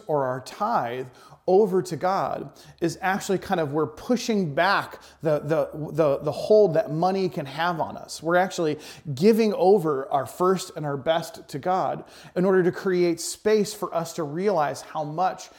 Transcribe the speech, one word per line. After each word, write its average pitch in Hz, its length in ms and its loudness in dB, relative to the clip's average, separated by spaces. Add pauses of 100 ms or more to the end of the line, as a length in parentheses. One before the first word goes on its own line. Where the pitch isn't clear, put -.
or 147 180 0
our 127 160 -4
tithe 131 680 -4 (400)
over 185 340 4
to 175 140 -8
God 170 560 -2 (300)
is 165 200 -2
actually 190 360 0
kind 185 240 -2
of, 143 100 -2
we're 151 160 0
pushing 202 680 -2
back 165 480 0 (200)
the, 147 180 2
the, 147 300 0 (240)
the, 147 260 2
the 147 120 -4
hold 208 420 4
that 151 180 0
money 185 380 0
can 151 160 -6
have 160 340 -4
on - 160 -4
us. - 260 -14
We're 165 140 0
actually 175 420 0 (380)
giving 208 380 4
over 160 580 4
our 135 140 0
first 180 500 0
and 156 100 -8
our 143 120 -4
best 160 500 -2
to 151 100 -10
God 151 460 -2 (320)
in 180 80 2
order 185 200 4
to 170 80 4
create 175 500 0
space 214 520 0
for - 220 -8
us 165 180 -4
to 170 100 -6
realize 151 580 0
how 156 240 -8
much 180 540 -4